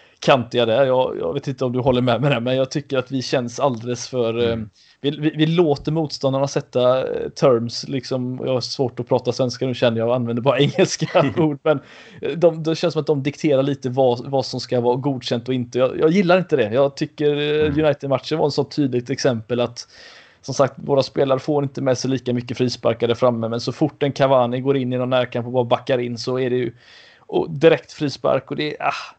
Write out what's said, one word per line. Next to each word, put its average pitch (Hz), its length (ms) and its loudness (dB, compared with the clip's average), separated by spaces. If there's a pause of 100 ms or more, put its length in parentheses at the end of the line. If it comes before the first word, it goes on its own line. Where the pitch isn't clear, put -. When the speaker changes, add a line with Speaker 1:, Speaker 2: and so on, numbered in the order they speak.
(180)
Speaker 1:
kantiga 123 480 4
där. 117 180 4
Jag, 127 360 0
jag 82 140 -4
vet 143 140 -6
inte 135 160 -4
om 123 80 0
du 123 80 0
håller 123 220 4
med 117 180 2
mig 143 100 2
där, 123 100 0
men 131 160 -2
jag 131 140 0
tycker 143 280 -4
att 123 140 -4
vi 135 100 -2
känns 120 380 -4
alldeles 120 480 -4
för, 117 260 -2
Speaker 2:
Mm. 117 260 0
Speaker 1:
eh, 107 60 -8 (340)
vi, 139 100 -2
vi, 151 260 -2
vi 156 100 2
låter 160 460 2
motståndarna 139 560 -2
sätta, 127 520 0
eh, - 280 -4
terms, 120 600 0
liksom. 127 560 -6
Jag 131 80 -2
har 127 80 0
svårt - 400 -4
att 117 80 -8
prata 123 240 0
svenska 131 340 -2
nu, 127 80 -2
känner 117 240 0
jag, 113 100 0
och 120 60 2
använder 120 280 -2
bara 135 160 2
<laughs> - 20 6
engelska 147 760 2
ord, 156 260 0
men, 156 180 2 (420)
eh, 131 100 -4
de, 160 300 2
det 160 140 0
känns 170 160 0
som 156 80 -2
att 143 60 -2
de 143 160 0
dikterar 143 400 2
lite 139 260 -2
vad, 123 380 2
vad 135 200 -2
som 127 140 -8
ska 123 200 -2
vara 123 160 2
godkänt 127 520 -4
och 131 60 0
inte. 123 240 -4
Jag, 127 220 2
jag 160 100 4
gillar 180 280 4
inte 170 180 -2
det. 107 180 2
Jag 143 220 2
tycker, 147 400 -2
eh, 147 300 0
Speaker 2:
Mm. 151 180 0
Speaker 1:
United-matchen 139 540 0
var 151 60 0
en 147 80 2
så 143 120 0
tydligt 135 460 -2
exempel 123 500 -2
att, 120 280 -6 (540)
som 131 120 -8
sagt, 135 220 2
våra 139 260 0
spelare 135 360 2
får 143 240 0
inte 143 200 -4
med 131 160 0
sig 127 120 -4
lika 123 240 -2
mycket 120 220 -4
frisparkar 117 520 0
där 117 60 2
framme, 113 340 0
men 117 120 -4
så 135 120 -6
fort - 300 -2
en 139 100 0
Cavani 131 480 2
går 139 160 0
in 127 160 -2
i 127 60 -2
någon 127 120 -2
närkamp 123 360 -2
och 123 60 -10
bara 127 120 0
backar 120 340 0
in, 120 200 -4
så 127 200 -4
är 131 120 -2
det 123 60 0
ju, 120 180 -2 (460)
och - 300 -4
direkt 156 420 4
frispark, 135 580 -2
och 143 60 -8
det 151 240 -6
är, 143 80 -4
ah, 135 40 -2 (260)